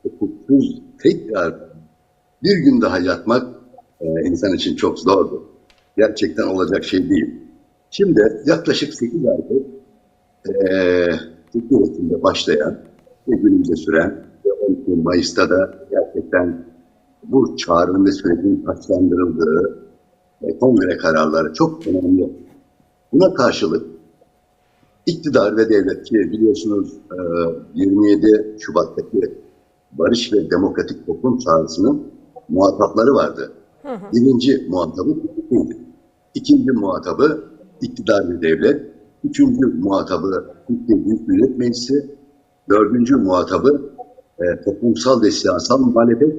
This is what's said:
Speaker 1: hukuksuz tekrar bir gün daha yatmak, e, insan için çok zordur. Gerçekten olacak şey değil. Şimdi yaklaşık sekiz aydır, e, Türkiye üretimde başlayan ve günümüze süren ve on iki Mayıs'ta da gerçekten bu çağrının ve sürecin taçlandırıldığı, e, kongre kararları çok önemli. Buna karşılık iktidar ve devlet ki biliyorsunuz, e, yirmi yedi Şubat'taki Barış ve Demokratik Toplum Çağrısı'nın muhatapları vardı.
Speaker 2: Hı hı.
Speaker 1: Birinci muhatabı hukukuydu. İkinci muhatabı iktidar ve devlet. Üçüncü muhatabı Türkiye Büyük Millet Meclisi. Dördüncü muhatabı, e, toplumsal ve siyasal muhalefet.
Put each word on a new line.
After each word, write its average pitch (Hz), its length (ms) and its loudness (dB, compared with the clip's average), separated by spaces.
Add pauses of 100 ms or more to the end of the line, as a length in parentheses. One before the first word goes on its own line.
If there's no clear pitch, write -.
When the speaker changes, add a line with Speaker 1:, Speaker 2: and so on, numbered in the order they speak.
Speaker 1:
hukuksuz - 760 -2 (220)
tekrar 95 560 -2 (840)
bir 196 140 2
gün 131 240 4
daha 92 180 0
yatmak, 98 480 -2 (540)
e, 80 240 -4
insan 90 280 -2
için 80 220 -4
çok 92 240 -2
zordur. 92 420 0 (560)
Gerçekten 104 500 0
olacak 92 360 -2
şey - 260 -2
değil. - 260 0 (540)
Şimdi 117 560 2
yaklaşık 156 480 -2
sekiz - 320 -4
aydır, 127 380 0 (840)
e, - 40 -6 (1000)
Türkiye 120 260 2
üretimde 85 440 0
başlayan 82 540 0 (500)
ve 120 80 2
günümüze 90 400 2
süren 80 500 -2 (200)
ve 98 60 2
on 98 220 -2
iki 90 180 -4
Mayıs'ta 85 580 0
da 92 240 0 (180)
gerçekten 87 760 -4 (580)
bu 127 340 0
çağrının 87 480 2
ve 95 60 4
sürecin 90 540 -2
taçlandırıldığı, 87 1120 0 (640)
e, - 180 -6
kongre 95 380 2
kararları 78 560 0
çok - 340 -2
önemli. 90 460 0 (800)
Buna 180 200 4
karşılık - 520 0 (1200)
iktidar 120 520 0
ve 110 120 2
devlet 95 340 2
ki 117 120 -4
biliyorsunuz, 104 800 0 (180)
e, 90 60 -10 (560)
yirmi 101 380 4
yedi 107 480 4
Şubat'taki - 600 -4 (720)
Barış 92 420 0
ve 90 180 0
Demokratik 90 540 -2
Toplum - 320 -2
Çağrısı'nın - 680 0 (460)
muhatapları 101 640 2
vardı. 69 380 -2 (300)
Speaker 2:
Hı 285 80 -14
hı. 226 240 -12
Speaker 1:
Birinci 123 560 2
muhatabı 87 400 -4
hukukuydu. - 640 -4 (600)
İkinci 131 380 2
muhatabı 98 720 -2 (380)
iktidar 101 480 -2
ve 82 120 -6
devlet. 80 520 0 (300)
Üçüncü 127 440 2
muhatabı 92 800 -2 (220)
Türkiye 110 380 0
Büyük 107 220 -2
Millet 123 300 2
Meclisi. 123 580 -2 (540)
Dördüncü 113 460 4
muhatabı, 92 760 0 (480)
e, 87 240 -2
toplumsal 117 580 0
ve 104 100 4
siyasal 95 460 0
muhalefet. 135 600 4